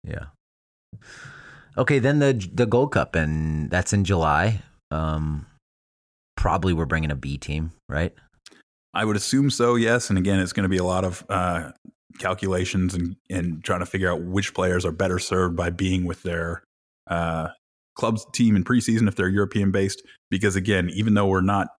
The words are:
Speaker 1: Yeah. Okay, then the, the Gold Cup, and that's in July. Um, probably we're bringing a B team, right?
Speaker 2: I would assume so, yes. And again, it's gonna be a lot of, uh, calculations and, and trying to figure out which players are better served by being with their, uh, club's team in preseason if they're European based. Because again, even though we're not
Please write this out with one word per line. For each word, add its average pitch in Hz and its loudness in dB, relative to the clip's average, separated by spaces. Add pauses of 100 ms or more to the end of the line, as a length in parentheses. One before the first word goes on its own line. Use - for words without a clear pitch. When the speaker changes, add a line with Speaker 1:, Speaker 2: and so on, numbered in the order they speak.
Speaker 1:
Yeah. 73 -10 (1500)
Okay, 135 2
then 139 4
the, 139 4 (200)
the 120 2
Gold 123 2
Cup, - 0
and 78 0
that's 90 0
in 101 2
July. 85 2 (300)
Um, 78 -2 (880)
probably 87 2
we're 80 0
bringing 80 0
a 71 -2
B 69 -8
team, 80 -6 (160)
right? 80 -2 (800)
Speaker 2:
I 101 -2
would 104 0
assume 135 2
so, 120 2
yes. 117 2
And 95 2
again, 95 2
it's 90 -2
gonna 98 0
be 92 0
a 90 0
lot 92 0
of, 90 -6
uh, 87 -2 (460)
calculations 92 -2
and, 87 -4 (140)
and 85 -4
trying 90 -2
to 87 -4
figure 92 -2
out 82 -4
which 92 -4
players 90 0
are 82 -2
better 90 0
served 90 0
by 87 -2
being 92 0
with 87 -6
their, 85 -6 (440)
uh, 82 -4 (460)
club's 110 -2
team 113 4
in 90 2
preseason 113 2
if 98 -2
they're 92 0
European 98 2
based. 95 0 (280)
Because 98 0
again, 92 2
even 104 2
though 101 4
we're 95 4
not 98 2 (120)